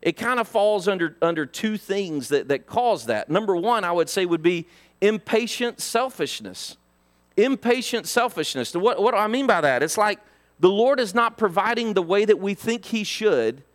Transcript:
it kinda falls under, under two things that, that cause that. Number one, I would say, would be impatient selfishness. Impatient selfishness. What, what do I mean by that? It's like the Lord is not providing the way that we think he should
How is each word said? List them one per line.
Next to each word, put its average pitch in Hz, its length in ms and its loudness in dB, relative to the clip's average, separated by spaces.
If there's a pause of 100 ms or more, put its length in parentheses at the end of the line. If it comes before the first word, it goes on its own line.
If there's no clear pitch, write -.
it 170 140 -2
kinda 233 280 -2
falls 208 420 0
under, 175 360 0
under 165 240 0
two 214 300 -4
things 180 520 -4
that, 135 200 0
that 135 180 0
cause 220 400 0
that. 110 240 -2
Number 196 260 2
one, 214 280 2
I 175 80 -2
would 165 160 2
say, 185 180 0
would 170 160 0
be 170 240 0 (340)
impatient 226 800 0
selfishness. 160 960 -6 (600)
Impatient 240 680 0
selfishness. 160 680 -2
What, 190 280 2
what 233 100 4
do 208 60 2
I 214 100 2
mean 254 180 0
by 196 140 4
that? 135 220 2
It's 160 160 -2
like 208 200 0 (420)
the 180 100 6
Lord 247 300 2
is 196 140 -4
not 233 240 0
providing 214 560 0
the 185 80 2
way 196 220 0
that 196 160 4
we 196 140 -2
think 233 320 -4
he 220 180 -2
should 131 580 0 (120)